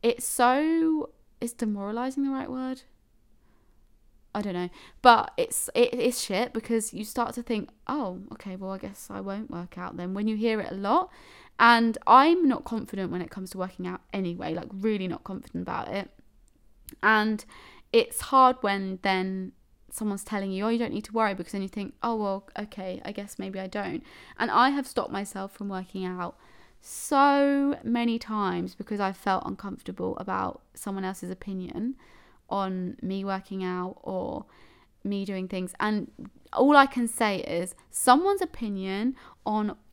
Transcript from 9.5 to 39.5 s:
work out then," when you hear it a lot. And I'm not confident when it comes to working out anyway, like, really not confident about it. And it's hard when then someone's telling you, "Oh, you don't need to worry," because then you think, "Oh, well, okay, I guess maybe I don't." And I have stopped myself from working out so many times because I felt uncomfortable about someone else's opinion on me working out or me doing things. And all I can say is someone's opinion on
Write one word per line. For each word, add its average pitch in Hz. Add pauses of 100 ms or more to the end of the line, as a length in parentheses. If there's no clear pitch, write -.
work 180
out 180
then," 180
when 208
you 220
hear 220
it -
a -
lot. 220 (500)
And 233
I'm 320
not -
confident 196
when 180
it 165
comes 190
to 190
working 185
out 180 (120)
anyway, 180
like, 175
really 196
not -
confident -
about -
it. 196 (920)
And 214 (480)
it's -
hard 262
when 196
then 190 (380)
someone's 202
telling 196
you, 190
"Oh, 226
you 233
don't 233
need 214
to -
worry," 214
because 180
then 196
you 190
think, 196
"Oh, 233
well, 202 (100)
okay, 190
I 208
guess 202
maybe 190
I 190
don't." 190 (360)
And 180
I 254
have 277
stopped -
myself 196
from 202
working 185
out 180 (420)
so 277
many 233
times 185
because 202
I 196
felt 190
uncomfortable 190
about 190 (100)
someone 196
else's 185
opinion 190 (520)
on 190
me 190
working 190
out 180
or - (580)
me 202
doing 190
things. 185
And 214 (420)
all 285
I 277
can 247
say 208
is 175 (160)
someone's 370
opinion 208 (320)
on 214 (160)